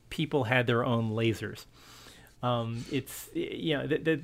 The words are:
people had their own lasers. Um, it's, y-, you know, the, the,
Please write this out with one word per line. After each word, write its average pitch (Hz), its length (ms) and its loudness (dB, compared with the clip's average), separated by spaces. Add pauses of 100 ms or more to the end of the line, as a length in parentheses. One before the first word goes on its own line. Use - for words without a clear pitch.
(100)
people 147 340 0
had 123 220 4
their 120 180 4
own 117 260 2
lasers. 110 560 0 (760)
Um, 120 500 0
it's, - 420 -6
y-, 165 60 -4 (120)
you 156 260 -2
know, 131 80 -4
the, 135 120 0
the, 160 240 0